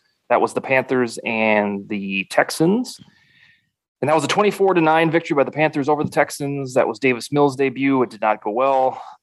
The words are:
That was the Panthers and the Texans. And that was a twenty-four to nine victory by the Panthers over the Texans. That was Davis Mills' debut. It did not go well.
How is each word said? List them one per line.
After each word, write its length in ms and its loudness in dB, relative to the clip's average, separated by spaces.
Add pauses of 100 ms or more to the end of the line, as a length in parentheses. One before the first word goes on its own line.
(300)
That 100 4
was 140 0
the 80 -4
Panthers 640 -2
and 640 0
the 400 -6
Texans. 680 0 (1040)
And 80 -2
that 80 2
was 80 0
a 40 -4
twenty-four 460 2
to 60 4
nine 320 4
victory 240 0
by 80 4
the 80 -2
Panthers 360 0
over 140 0
the 80 -4
Texans. 640 -4
That 140 4
was 100 -6
Davis 320 -2
Mills' 240 4
debut. 480 0
It 80 0
did 100 -16
not 220 0
go 80 -4
well. 500 0 (220)